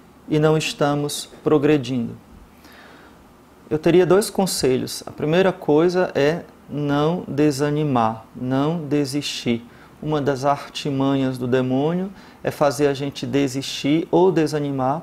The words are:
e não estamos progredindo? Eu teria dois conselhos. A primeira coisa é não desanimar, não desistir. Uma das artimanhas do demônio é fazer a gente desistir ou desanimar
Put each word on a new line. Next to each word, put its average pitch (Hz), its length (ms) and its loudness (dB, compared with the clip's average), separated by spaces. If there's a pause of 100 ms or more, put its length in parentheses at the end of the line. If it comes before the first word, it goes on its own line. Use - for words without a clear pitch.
(280)
e 151 100 2
não 156 180 4
estamos 147 720 -2 (140)
progredindo? 135 720 2 (1500)
Eu - 80 -2
teria 170 300 4
dois 196 240 4
conselhos. 131 760 -2
A - 60 -14
primeira 180 400 0
coisa 175 640 2
é 147 280 0 (280)
não 147 560 0
desanimar, 143 960 0 (120)
não 139 500 -2
desistir. 135 800 -2 (360)
Uma 151 180 -2
das 135 240 -2
artimanhas 135 960 -2
do 123 80 -6
demônio 139 640 0 (300)
é - 80 -2
fazer 143 380 0
a 139 40 0
gente 139 320 -8
desistir 139 880 -2
ou 180 200 4
desanimar 143 720 0